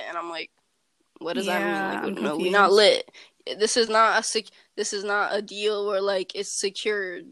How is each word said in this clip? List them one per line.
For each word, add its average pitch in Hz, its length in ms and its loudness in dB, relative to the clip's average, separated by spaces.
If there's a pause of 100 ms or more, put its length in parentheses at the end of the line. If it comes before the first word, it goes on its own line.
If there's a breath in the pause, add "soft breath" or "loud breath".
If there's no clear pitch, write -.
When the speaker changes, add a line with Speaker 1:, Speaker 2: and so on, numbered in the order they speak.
Speaker 1:
and 170 80 -10
I'm 170 140 -6
like, 160 200 -8 (680)
"What 165 160 -6
does 190 100 -2
that 190 160 0
mean?" 202 100 0
Speaker 2:
Yeah, 196 200 -2
Speaker 1:
Like, 202 140 -6
Speaker 2:
I'm 196 100 -4
Speaker 1:
no, 151 240 -4
we 185 100 -2
not 196 220 6
Speaker 2:
confused. 196 60 6 (680 loud breath)
Speaker 1:
lit. - 120 -8
This 214 180 0
is 226 140 2
not 220 300 4
a - 20 0
sec-, 220 240 -4 (300 soft breath)
this 208 180 -4
is 202 100 -6
not 202 300 0
a 208 80 -2
deal 208 440 -2
where, 202 140 0
like, 196 340 -2
it's 190 260 -8
secured. 196 720 -4